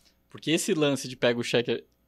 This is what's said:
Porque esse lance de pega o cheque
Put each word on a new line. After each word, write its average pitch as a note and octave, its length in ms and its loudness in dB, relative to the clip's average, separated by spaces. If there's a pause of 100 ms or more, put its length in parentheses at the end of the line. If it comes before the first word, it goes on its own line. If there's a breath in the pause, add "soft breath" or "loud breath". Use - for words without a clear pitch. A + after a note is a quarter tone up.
(300 soft breath)
Porque - 220 -4
esse G3 200 0
lance C#3+ 360 0
de B2+ 80 -12
pega B2 220 2
o A#2 60 -2
cheque A#2 400 0 (240)